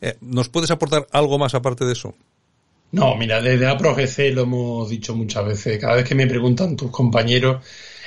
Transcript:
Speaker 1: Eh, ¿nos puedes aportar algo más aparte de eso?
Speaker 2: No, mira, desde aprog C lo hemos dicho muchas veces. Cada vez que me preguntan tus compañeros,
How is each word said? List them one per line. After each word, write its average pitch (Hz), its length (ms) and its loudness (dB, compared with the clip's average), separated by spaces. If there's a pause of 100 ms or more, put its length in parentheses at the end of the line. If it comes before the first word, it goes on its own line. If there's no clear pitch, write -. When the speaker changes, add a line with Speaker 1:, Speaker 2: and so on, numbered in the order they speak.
Speaker 1:
Eh, 127 200 -6
¿nos 123 280 -2
puedes 170 240 -2
aportar 151 400 0
algo 143 260 2
más 143 160 0
aparte 127 300 -2
de 123 80 0
eso? 110 240 -8 (760)
Speaker 2:
No, 143 240 2
mira, 110 260 0
desde 127 280 2
aprog 139 280 2 (120)
C 139 240 0
lo 127 100 0
hemos 120 480 -4
dicho 113 240 -8
muchas 110 320 -4
veces. 107 320 -2
Cada 117 160 0
vez 127 100 4
que 135 120 0
me 135 100 4
preguntan 123 500 0
tus 127 140 -6
compañeros, 123 720 2 (420)